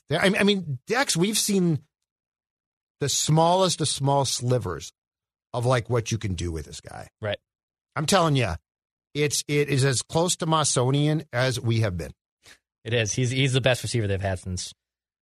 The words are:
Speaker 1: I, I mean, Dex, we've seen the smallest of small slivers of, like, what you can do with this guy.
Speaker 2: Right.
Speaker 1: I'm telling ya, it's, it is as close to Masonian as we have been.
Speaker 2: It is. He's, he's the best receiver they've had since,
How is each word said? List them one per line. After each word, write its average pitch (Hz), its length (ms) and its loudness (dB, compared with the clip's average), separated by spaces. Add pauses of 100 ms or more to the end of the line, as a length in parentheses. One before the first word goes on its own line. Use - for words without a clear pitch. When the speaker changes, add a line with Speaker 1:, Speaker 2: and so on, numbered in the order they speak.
(100)
Speaker 1:
I, 180 280 2
I - 40 2
mean, 185 440 0
Dex, 247 300 0
we've 202 220 0
seen 180 440 2 (1160)
the 139 80 -2
smallest 170 720 2
of 147 80 -2
small 139 360 0
slivers 120 680 -4 (600)
of, 120 120 -4
like, 123 240 2
what 117 220 -2
you 107 80 -2
can 95 160 -4
do 85 160 -6
with 78 160 -8
this - 140 -16
guy. - 280 -16 (140)
Speaker 2:
Right. - 160 -6 (560)
Speaker 1:
I'm 147 120 -4
telling 165 300 4
ya, 98 200 0 (580)
it's, 147 320 -2
it 147 220 0
is 135 160 2
as 135 180 0
close 170 340 0
to 170 100 -4
Masonian 151 840 2
as 123 280 0
we 117 200 0
have 98 160 0
been. - 160 -8 (720)
Speaker 2:
It 113 100 -6
is. 110 180 0
He's, 127 180 0
he's 131 220 0
the 131 80 2
best 123 220 2
receiver 110 240 -2
they've 98 140 -2
had 95 180 -2
since, - 360 -8 (480)